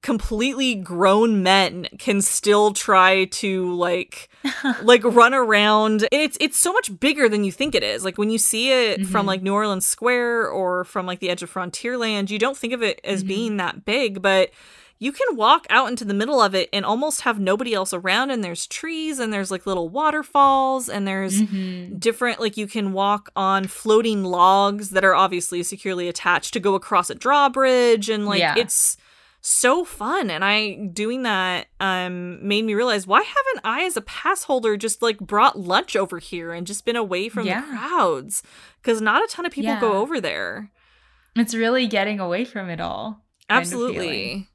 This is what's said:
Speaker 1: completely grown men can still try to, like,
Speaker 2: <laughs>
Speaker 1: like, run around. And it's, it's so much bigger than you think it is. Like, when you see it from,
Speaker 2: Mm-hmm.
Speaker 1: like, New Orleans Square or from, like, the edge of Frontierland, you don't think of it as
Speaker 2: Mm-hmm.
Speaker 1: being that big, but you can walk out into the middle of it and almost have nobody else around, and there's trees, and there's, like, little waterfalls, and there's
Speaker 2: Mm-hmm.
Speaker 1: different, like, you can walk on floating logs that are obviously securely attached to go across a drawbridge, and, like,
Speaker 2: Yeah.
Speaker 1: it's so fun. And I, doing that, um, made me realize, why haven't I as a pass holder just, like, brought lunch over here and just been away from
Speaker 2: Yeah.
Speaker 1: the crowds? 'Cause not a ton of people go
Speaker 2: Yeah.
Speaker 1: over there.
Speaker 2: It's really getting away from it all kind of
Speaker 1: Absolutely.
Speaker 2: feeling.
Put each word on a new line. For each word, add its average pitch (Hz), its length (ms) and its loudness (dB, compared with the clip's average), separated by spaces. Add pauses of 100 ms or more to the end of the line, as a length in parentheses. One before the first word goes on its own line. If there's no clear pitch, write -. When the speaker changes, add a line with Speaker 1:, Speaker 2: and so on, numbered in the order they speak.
Speaker 1:
completely 247 720 -2
grown 196 680 2
men 185 440 2 (120)
can 202 240 0
still 208 500 4
try 190 540 4
to, 185 480 -2
like, 175 560 -4 (120)
Speaker 2:
<laughs> 262 400 -4
Speaker 1:
like, 226 220 6
run 240 300 6
around. 214 760 4
And 294 120 2
it's, - 180 -2
it's 302 160 -2
so 349 160 2
much 294 280 -2
bigger 277 280 4
than 208 160 2
you 190 80 -2
think 277 220 -4
it 196 80 2
is. 208 200 -4
Like, 185 140 -4
when 214 140 0
you 226 80 -2
see 233 340 0
it 220 320 2
from, 190 160 0
Speaker 2:
Mm-hmm. 196 80 0
Speaker 1:
like, 190 140 -2
New 196 100 0
Orleans 202 320 0
Square 240 640 0
or 180 360 -2
from, 185 200 -6
like, 180 160 -6
the 185 80 -4
edge 175 140 -4
of 175 100 -12
Frontierland, 208 760 -4
you 214 80 -4
don't 262 180 -2
think 233 160 -6
of 240 100 -4
it 208 220 -2
as 196 160 -4
Speaker 2:
Mm-hmm. 190 80 -6
Speaker 1:
being 214 300 -2
that - 260 -6
big, 208 380 -2
but 190 280 4 (480)
you 269 140 -4
can 453 240 -2
walk 240 320 4
out 240 220 2
into 240 160 -6
the 202 80 -2
middle 240 260 0
of 196 140 2
it 185 180 -2
and 196 140 -4
almost 262 360 -2
have 226 160 -2
nobody 214 360 0
else 190 180 -4
around, 196 380 0
and 240 120 -4
there's 170 240 -8
trees, 311 520 -8
and 226 160 -4
there's, 196 160 -4
like, 185 160 -6
little 175 240 -2
waterfalls, 269 1000 2
and 202 180 -4
there's 196 360 0
Speaker 2:
Mm-hmm. 190 560 -6
Speaker 1:
different, 233 420 -2
like, 214 160 -4
you 214 100 -6
can 202 280 -4
walk 202 420 0
on 190 300 0
floating 214 580 2
logs 196 680 4
that 190 140 2
are 190 100 6
obviously 175 480 0
securely 180 460 -6
attached - 460 -2
to 226 60 -2
go 196 140 2
across 190 360 0
a - 40 -6
drawbridge, 254 960 2
and, 214 160 -2
like, 202 160 0
Speaker 2:
Yeah. 160 160 2
Speaker 1:
it's - 400 0 (460)
so 302 440 2
fun. 262 420 -4
And 170 160 -4
I, 208 300 0 (180)
doing 220 300 -4
that, 185 460 -2 (120)
um, 180 680 -4
made 208 200 0
me 214 80 -2
realize, 214 320 0
why 214 160 4
haven't 523 420 -2
I 262 220 -2
as 359 100 -4
a 214 60 -6
pass - 400 -4
holder 226 340 0
just, 214 240 -6
like, 226 180 0
brought 208 400 2
lunch 190 380 -2
over 185 220 -2
here 170 340 -10
and 170 140 -8
just 202 180 -12
been 233 100 -2
away 208 360 -4
from 196 160 -6
Speaker 2:
Yeah. 196 160 -2
Speaker 1:
the 302 60 -12
crowds? 214 720 -2 (400)
'Cause 220 180 0
not 220 240 2
a - 40 -6
ton 349 180 -8
of 339 60 -6
people 226 280 -2
go 220 120 2
Speaker 2:
Yeah. 190 60 2
Speaker 1:
over 269 220 -2
there. 101 500 -6 (680)
Speaker 2:
It's 233 180 0
really 233 320 0
getting 208 340 -2
away 185 240 -2
from 196 240 -10
it 170 140 -8
all - 420 -8 (240)
kind 254 140 4
of - 0 -
Speaker 1:
Absolutely. 240 320 -4 (140)
Speaker 2:
feeling. 127 460 -6